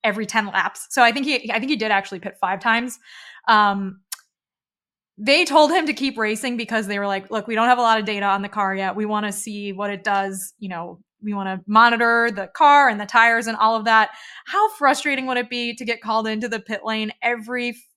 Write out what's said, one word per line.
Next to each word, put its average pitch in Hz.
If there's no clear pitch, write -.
every 214
ten 220
laps. -
So 269
I 233
think 262
he, 254
I 208
think 262
he 294
did 214
actually 196
pit -
five 190
times. 233
Um, 196
they 277
told 294
him 330
to 294
keep 262
racing 226
because 226
they 202
were 202
like, 196
"Look, 208
we 226
don't 233
have 247
a -
lot 226
of 208
data 202
on 196
the 196
car 196
yet. 190
We 214
wanna 208
see 202
what 202
it 196
does. 196
You 196
know, 175
we 208
wanna 190
monitor 233
the 196
car 285
and 208
the 202
tires 226
and 226
all 226
of 214
that." 220
How 415
frustrating 277
would 254
it 240
be 240
to 240
get 226
called 220
into 220
the 220
pit 220
lane 220
every 240